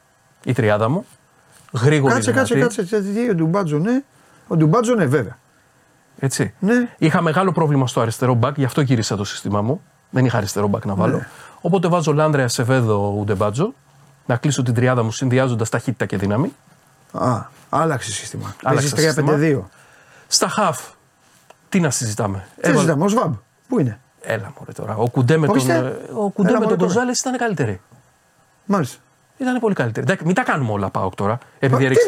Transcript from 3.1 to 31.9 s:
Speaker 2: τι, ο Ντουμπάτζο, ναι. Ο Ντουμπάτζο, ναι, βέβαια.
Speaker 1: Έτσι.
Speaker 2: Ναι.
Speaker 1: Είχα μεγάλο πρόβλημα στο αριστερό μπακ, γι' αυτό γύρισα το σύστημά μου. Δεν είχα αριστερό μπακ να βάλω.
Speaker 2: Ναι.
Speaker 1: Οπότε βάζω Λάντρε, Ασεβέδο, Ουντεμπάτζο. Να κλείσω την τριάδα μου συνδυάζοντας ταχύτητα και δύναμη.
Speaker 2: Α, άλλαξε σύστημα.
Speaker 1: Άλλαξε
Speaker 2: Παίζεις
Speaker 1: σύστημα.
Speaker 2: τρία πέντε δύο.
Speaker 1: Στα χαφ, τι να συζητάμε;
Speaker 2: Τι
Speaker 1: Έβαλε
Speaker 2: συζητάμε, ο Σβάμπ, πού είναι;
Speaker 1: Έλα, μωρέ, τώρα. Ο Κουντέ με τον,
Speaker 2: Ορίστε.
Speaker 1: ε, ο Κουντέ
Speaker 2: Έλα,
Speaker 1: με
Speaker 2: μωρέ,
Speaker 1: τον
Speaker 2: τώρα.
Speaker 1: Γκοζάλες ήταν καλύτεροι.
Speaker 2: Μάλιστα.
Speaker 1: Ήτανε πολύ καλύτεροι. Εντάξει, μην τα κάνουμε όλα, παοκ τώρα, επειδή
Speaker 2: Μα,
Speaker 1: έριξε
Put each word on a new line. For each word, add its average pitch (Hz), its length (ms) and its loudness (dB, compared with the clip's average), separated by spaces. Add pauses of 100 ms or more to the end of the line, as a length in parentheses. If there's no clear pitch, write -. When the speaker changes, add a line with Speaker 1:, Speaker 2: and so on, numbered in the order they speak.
Speaker 2:
τι, 233 180 -2
ο 202 60 0
Ντουμπάτζο, 165 420 0
ναι. 240 260 0 (440)
Ο 185 80 -4
Ντουμπάτζο, 202 400 4
ναι, 196 100 2
βέβαια. 127 320 0 (840)
Speaker 1:
Έτσι. 127 400 -2
Speaker 2:
Ναι. 240 380 0
Speaker 1:
Είχα 165 240 2
μεγάλο 170 300 2
πρόβλημα 147 360 2
στο 127 140 -2
αριστερό 120 320 0
μπακ, 131 240 0
γι' 139 80 0
αυτό 127 160 0
γύρισα 120 340 0
το 101 80 -4
σύστημά 101 380 -4
μου. 131 200 -2 (280)
Δεν 127 160 2
είχα 123 120 0
αριστερό 104 300 -2
μπακ 107 180 -2
να 101 100 -4
βάλω. 110 220 0
Speaker 2:
Ναι. - 100 -8 (340)
Speaker 1:
Οπότε 180 260 0
βάζω 165 260 2
Λάντρε, 147 300 2
Ασεβέδο, 113 760 0
Ουντεμπάτζο. 104 540 -2 (520)
Να 120 120 0
κλείσω 143 260 -2
την 123 100 0
τριάδα 123 300 2
μου 110 80 -2
συνδυάζοντας 123 580 0
ταχύτητα 117 360 -4
και 101 120 -6
δύναμη. 104 360 0 (600)
Speaker 2:
Α, 120 280 -2 (280)
άλλαξε 143 420 -2
σύστημα. 101 520 -10
Speaker 1:
Άλλαξε - 0 -
Speaker 2:
Παίζεις 135 260 0
Speaker 1:
σύστημα. 151 240 2
Speaker 2:
τρία 151 100 0 (140)
πέντε 151 100 2
δύο. 123 220 0 (580)
Speaker 1:
Στα - 200 0
χαφ, 180 320 0 (880)
τι 196 100 0
να 165 100 2
συζητάμε; 107 480 -4 (180)
Speaker 2:
Τι - 60 -14
Speaker 1:
Έβαλε - 180 4
Speaker 2:
συζητάμε, 165 260 2
ο - 20 2
Σβάμπ, 202 260 0 (340)
πού 254 120 0
είναι; 120 200 -2 (220)
Speaker 1:
Έλα, 101 380 -6
μωρέ, - 120 -16
τώρα. 104 240 -8
Ο 113 140 0
Κουντέ 139 280 2
με 160 100 2
τον, 208 80 2
Speaker 2:
Ορίστε. 131 180 2 (360)
Speaker 1:
ε, - 40 -14
ο 208 160 -2
Κουντέ 190 200 2
Speaker 2:
Έλα, 247 100 4
Speaker 1:
με 226 60 2
Speaker 2:
μωρέ, - 40 2
Speaker 1:
τον - 80 2
Speaker 2:
τώρα. 180 160 0
Speaker 1:
Γκοζάλες 247 260 0
ήταν 254 180 -4
καλύτεροι. 151 440 -4 (840)
Speaker 2:
Μάλιστα. 196 320 -2 (400)
Speaker 1:
Ήτανε 254 220 -4
πολύ 214 160 0
καλύτεροι. 120 300 -4
Εντάξει, 165 200 -2
μην 180 100 2
τα 254 80 0
κάνουμε 151 280 -2
όλα, 101 180 -2
παοκ 95 260 -4
τώρα, 104 220 -2 (220)
επειδή 127 240 2
Speaker 2:
Μα, - 60 4
Speaker 1:
έριξε 427 180 6